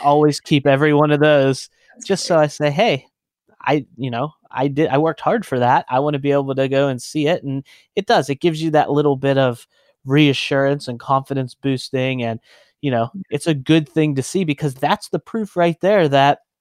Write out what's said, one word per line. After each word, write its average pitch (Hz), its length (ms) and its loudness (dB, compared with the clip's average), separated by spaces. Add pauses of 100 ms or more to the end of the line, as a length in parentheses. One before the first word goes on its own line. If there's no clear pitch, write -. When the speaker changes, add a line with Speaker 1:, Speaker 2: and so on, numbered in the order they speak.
Speaker 1:
always 147 380 2
keep 147 260 0
every 147 280 4
one 147 180 4
of 147 80 2
those 139 500 2 (260)
Speaker 2:
That's - 120 -20
Speaker 1:
just 190 180 -2
so 180 100 2
Speaker 2:
great. 156 100 4
Speaker 1:
I - 20 2
say, 147 240 -2
"Hey, 165 360 0 (520)
I, 143 260 -2 (120)
you 123 140 -8
know, 131 220 -6 (180)
I 131 160 -2
did, 143 220 0
I 135 100 0
worked 160 220 -2
hard 202 240 -2
for 131 120 -4
that. 123 320 2
I 127 100 0
wanna 147 200 -2
be 143 120 -2
able 139 220 0
to 135 160 -2
go 139 180 2
and 127 140 -4
see 151 260 -4
it." 170 160 -2
And 139 220 -8 (300)
it 196 100 -2
does, 175 240 2
it 139 100 -4
gives 160 220 -2
you 160 100 -2
that 151 200 2
little 147 240 2
bit 135 220 0
of 127 300 0 (380)
reassurance 139 840 0
and 120 120 -8
confidence 135 560 -4
boosting. 131 680 -4
And, 113 180 -4 (420)
you 139 100 -2
know, 117 240 0
Speaker 2:
Yeah. 190 60 -12 (100)
Speaker 1:
it's 147 160 -6
a 160 80 2
good 156 340 0
thing 151 260 0
to 131 60 -2
see 190 220 -4
because 147 320 -4
that's 156 340 -4
the 185 100 -4
proof - 360 -8
right 175 240 0
there 185 300 2
that, 139 300 2 (220)